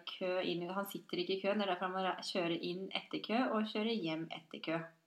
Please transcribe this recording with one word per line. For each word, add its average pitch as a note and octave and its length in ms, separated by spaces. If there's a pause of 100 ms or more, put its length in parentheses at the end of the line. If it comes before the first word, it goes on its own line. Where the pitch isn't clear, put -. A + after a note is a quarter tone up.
kø F#3 400
inn F3 180
i, F3 60
han G3 180
sitter - 360
ikke F#3+ 160
i - 20
kø, G3 160
det G#3 80
er G3 80
derfor F#3 160
han F#3 60
må F#3+ 100
re-, F3+ 160
kjøre E3+ 400
inn F3 320
etter - 320
kø G#3+ 140 (160)
og G#3+ 180
kjøre A3 300
hjem D#3+ 280
etter - 300
kø. D#3+ 160 (300)